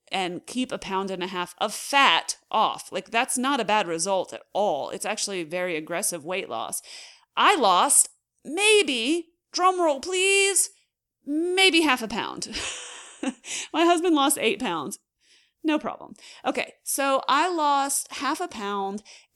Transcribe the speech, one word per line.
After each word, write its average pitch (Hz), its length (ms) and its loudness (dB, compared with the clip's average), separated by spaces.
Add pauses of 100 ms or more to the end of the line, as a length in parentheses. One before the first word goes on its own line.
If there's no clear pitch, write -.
(100)
and 180 360 -4
keep 254 260 -4
a 202 60 -4
pound 196 320 -4
and 185 120 -6
a 180 60 -4
half 180 300 -6
of 208 160 -2
fat 254 640 2 (120)
off. 196 400 0
Like, 190 200 -8
that's 233 260 -2
not 262 240 0
a 214 40 -2
bad 208 220 2
result 170 460 -2
at - 100 -12 (120)
all. 160 340 0
It's 196 180 -8
actually 196 380 -4
very 180 320 -4
aggressive 165 480 -4
weight 185 240 -6
loss. 113 320 -6 (600)
I 330 140 6
lost 220 540 4 (360)
maybe, 330 840 2 (260)
drum 359 280 2
roll 294 200 2
please, 392 720 2 (540)
maybe 330 580 2
half 254 200 2
a 220 60 -6
pound. 127 400 -6 (760)
<laughs> - 500 -8
My 320 120 2
husband 339 320 4
lost 277 240 4
eight 202 180 0
pounds. 175 400 -4 (640)
No 311 160 2
problem. - 360 -10 (300)
Okay, - 280 -4 (100)
so 277 460 0
I 294 200 4
lost 285 680 0
half 285 260 -4
a 349 80 -4
pound, 202 560 -6 (320)